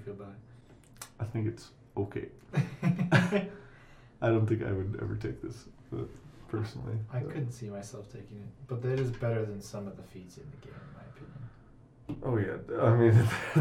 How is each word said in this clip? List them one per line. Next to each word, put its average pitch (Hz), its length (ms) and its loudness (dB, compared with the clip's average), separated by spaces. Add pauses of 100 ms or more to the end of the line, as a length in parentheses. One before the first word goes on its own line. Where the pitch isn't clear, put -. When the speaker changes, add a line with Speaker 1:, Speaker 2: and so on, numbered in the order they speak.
Speaker 1:
feel 101 100 -10
about 98 160 -12
it? - 760 -20 (140)
Speaker 2:
I 107 60 -2
think 107 220 -2
it's - 220 -6 (280)
okay. - 300 -4 (260)
Speaker 1:
<laughs> - 300 0 (1400)
Speaker 2:
I 123 80 4
don't 110 160 6
think 110 180 2
I - 80 -2
would 95 300 -2
ever 101 140 -4
take - 260 -6
this, - 240 -10 (260)
but - 160 -6 (400)
personally, 113 480 -4 (160)
Speaker 1:
I 127 80 0
Speaker 2:
but 147 100 -2
Speaker 1:
couldn't 147 220 -4
see 107 180 -8
myself 101 420 -10
taking - 260 -14
it, 101 120 -12 (180)
but 117 160 -4
that 127 160 2
is 127 100 2
better 113 360 0
than 101 160 -6
some 101 260 -10
of 92 100 -12
the 98 60 -14
feats 90 340 -16
in - 140 -16
the - 160 -16
game, - 80 -14
in - 180 -16
my - 160 -16
opinion. - 320 -16 (840)
Speaker 2:
Oh, 123 140 2
yeah. - 460 -2
I 113 120 8
mean, 113 320 10 (280)
<laughs> - 60 -